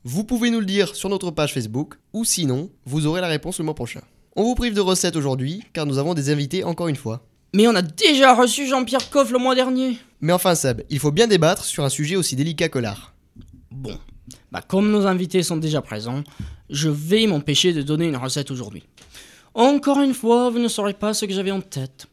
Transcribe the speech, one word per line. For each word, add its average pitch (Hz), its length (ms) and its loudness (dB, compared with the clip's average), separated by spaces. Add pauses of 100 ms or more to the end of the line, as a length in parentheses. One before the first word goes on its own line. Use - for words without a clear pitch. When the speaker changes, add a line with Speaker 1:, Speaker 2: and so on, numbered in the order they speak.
Speaker 1:
Vous 147 220 -4
pouvez 240 240 0
nous 233 120 0
le 214 40 -4
dire 190 320 -2
sur 196 140 -6
notre 185 200 -4
page 151 220 -2
Facebook, 123 440 -6 (180)
ou 113 100 -4
sinon, 147 460 -2 (160)
vous 147 200 -2
aurez 165 140 0
la 180 80 -2
réponse 156 300 -4
le 160 80 -4
mois 156 80 -4
prochain. - 260 -10 (340)
On 196 100 2
vous 247 100 2
prive 240 180 0
de 202 80 2
recettes 185 360 2
aujourd'hui, 139 460 -2 (120)
car 160 100 -4
nous 139 140 0
avons 143 160 0
des 139 160 -2
invités 147 340 0
encore 170 240 -4
une 147 80 -2
fois. 113 300 -8 (260)
Speaker 2:
Mais 214 160 6
on 233 60 4
a 180 80 2
déjà 269 520 6
reçu 247 320 2
Jean-Pierre 254 440 -2
Coff 277 200 2
le 254 80 0
mois 254 160 2
dernier. 254 440 0 (240)
Speaker 1:
Mais 156 100 2
enfin 180 220 4
Seb, 127 340 0
il 147 100 -4
faut 147 140 2
bien 208 140 4
débattre 180 400 2
sur - 180 -4
un 135 60 0
sujet 151 260 -4
aussi 170 180 -2
délicat 156 360 -2
que 139 80 -4
l'art. 107 340 -6 (580)
Speaker 2:
Bon, 123 280 -10 (520)
bah 90 160 -8
comme 202 240 2
nos 208 160 2
invités 185 360 0
sont 165 160 -2
déjà 156 240 -2
présents, 117 420 -8 (460)
je 147 180 -2
vais 160 380 2
m'empêcher 165 480 2
de 151 80 -2
donner 151 240 -2
une 151 100 -2
recette 127 340 -6
aujourd'hui. 107 340 -10 (680)
Encore 277 480 4
une 277 140 2
fois, 240 340 2
vous 240 120 -2
ne 233 80 0
saurez 208 260 -2
pas 208 180 -2
ce 214 140 -2
que 196 80 -4
j'avais 190 160 -2
en 196 100 -4
tête. 135 520 -10